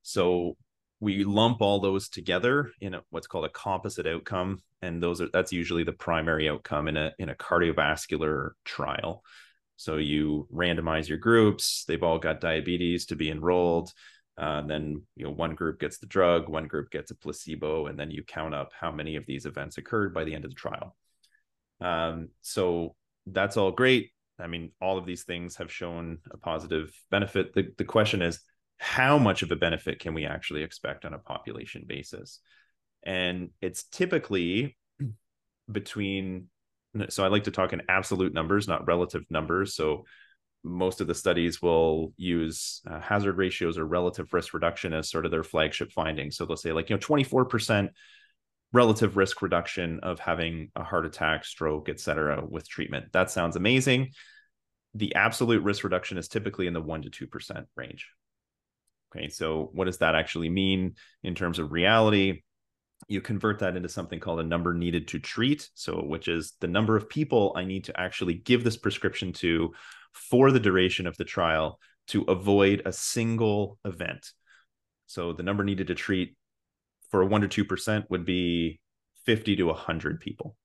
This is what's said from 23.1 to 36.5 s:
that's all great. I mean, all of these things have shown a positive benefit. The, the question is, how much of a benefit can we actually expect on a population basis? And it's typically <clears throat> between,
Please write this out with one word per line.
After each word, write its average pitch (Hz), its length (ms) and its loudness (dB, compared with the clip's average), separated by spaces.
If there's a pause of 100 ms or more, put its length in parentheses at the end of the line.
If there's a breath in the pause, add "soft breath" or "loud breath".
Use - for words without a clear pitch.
that's 98 320 0
all 98 140 4
great. 127 400 4 (300)
I 87 80 -10
mean, 85 320 -8
all 95 180 0
of 90 80 -8
these 87 160 -8
things 87 360 -8
have 85 120 -10
shown 85 480 -8 (140)
a - 60 -18
positive 80 540 -4 (160)
benefit. 98 460 0
The, 92 140 2 (100)
the 95 60 0
question 107 360 4
is, 85 200 0 (400)
how 135 380 4
much 104 240 6
of 85 80 -2
a 87 60 2
benefit 82 420 0
can 80 160 -6
we 78 100 -4
actually 76 380 -6
expect - 420 -8
on 78 80 -10
a 71 60 -12
population - 680 -12
basis? - 540 -12 (640 soft breath)
And 90 480 -4 (100)
it's 92 220 -6
typically 127 960 -2 (240)
<clears throat> - 720 -14
between, 98 760 -6 (640)